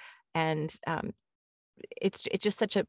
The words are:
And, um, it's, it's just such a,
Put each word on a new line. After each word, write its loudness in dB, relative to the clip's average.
And, 2
um, -2
it's, 0
it's -2
just 2
such 2
a, 2